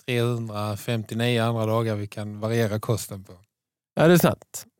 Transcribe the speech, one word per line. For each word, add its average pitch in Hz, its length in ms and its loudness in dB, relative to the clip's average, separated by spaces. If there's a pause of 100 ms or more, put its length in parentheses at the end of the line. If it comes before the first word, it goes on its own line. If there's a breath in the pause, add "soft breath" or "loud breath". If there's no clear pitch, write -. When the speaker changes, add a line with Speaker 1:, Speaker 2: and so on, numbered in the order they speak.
Speaker 1:
trehundrafemtionio 117 1400 -2
andra 113 220 0
dagar 110 300 0
vi 104 120 -6
kan 104 320 -12
variera 110 400 0
kosten 104 440 -4
på. 95 100 -20 (640)
Speaker 2:
Ja, 156 120 6
det 180 60 8
är 175 40 8
sant. - 480 0 (140)